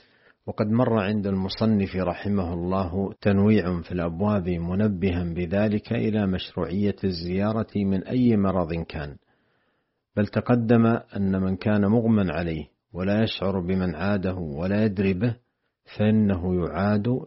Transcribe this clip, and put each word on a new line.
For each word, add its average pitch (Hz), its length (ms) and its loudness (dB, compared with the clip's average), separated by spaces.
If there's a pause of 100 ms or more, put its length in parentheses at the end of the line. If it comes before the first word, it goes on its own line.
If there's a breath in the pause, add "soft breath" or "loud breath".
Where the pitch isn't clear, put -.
(460 soft breath)
وقد 107 200 -4
مر 113 340 2
عند 101 260 0
المصنف 98 720 0
رحمه 90 580 -2
الله 92 680 -2
تنويع 98 600 4
في 82 120 -12
الأبواب 90 560 -2
منبها 90 760 0
بذلك 95 680 -2
إلى 110 340 0
مشروعية 95 800 -2
الزيارة 95 640 -2 (100)
من 98 280 0
أي 120 320 4
مرض 92 380 2
كان، 78 420 -8 (1000)
بل 104 100 2
تقدم 117 600 2 (300)
أن 95 260 0
من 95 140 0
كان 104 300 2
مغمى 110 460 2
عليه 80 320 -4 (280)
ولا 101 300 0
يشعر 101 380 -2
بمن 90 340 0
عاده 92 400 -2
ولا 92 500 -2
يدري 98 300 0
به 113 220 -2 (600)
فإنه 98 680 2
يعاد 104 440 0 (180)